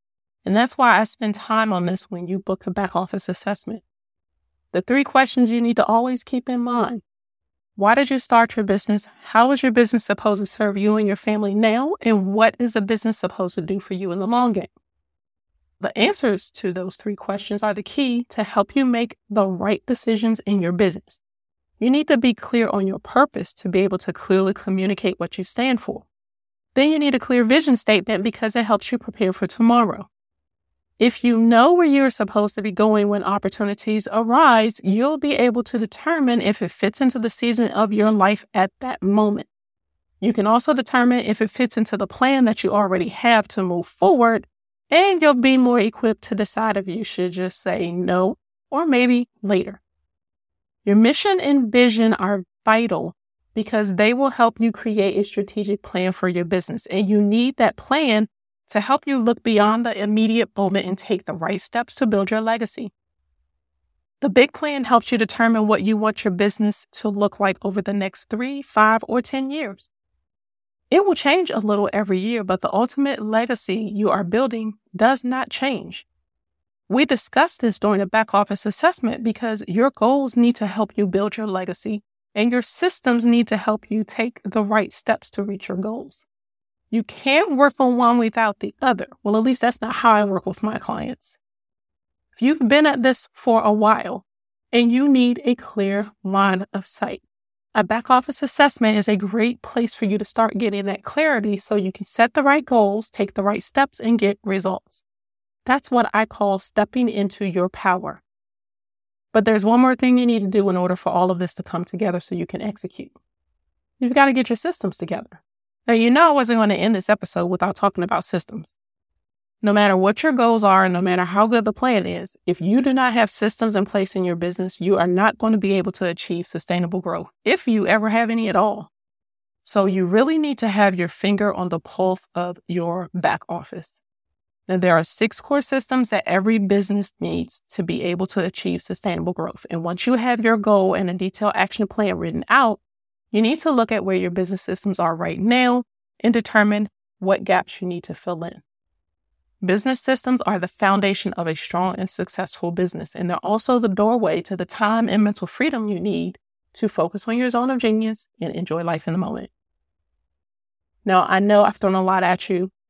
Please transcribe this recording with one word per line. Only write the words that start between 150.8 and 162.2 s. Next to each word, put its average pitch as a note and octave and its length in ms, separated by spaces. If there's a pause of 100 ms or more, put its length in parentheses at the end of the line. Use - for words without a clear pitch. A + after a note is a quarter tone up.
of E3+ 120
a D#3+ 80
strong F3+ 440
and F#3+ 100
successful - 640
business, F3 440
and F3 140
they're F3 160
also A3+ 340
the A3+ 120
doorway G#3 500
to F#3 160
the F3 80
time A3+ 420
and G#3+ 160
mental G3+ 240
freedom B3 400
you F#3+ 140
need F3+ 380 (340)
to - 160
focus F3+ 400
on A3+ 80
your B3 140
zone B3 180
of C4 100
genius A3 480 (140)
and E3+ 140
enjoy E3+ 280
life E3 240
in E3 60
the F3 60
moment. - 320 (1500)
Now, F#3 240
I F#3 100
know G3+ 240
I've G#3 140
thrown F#3+ 180
a F#3+ 80
lot F#3 220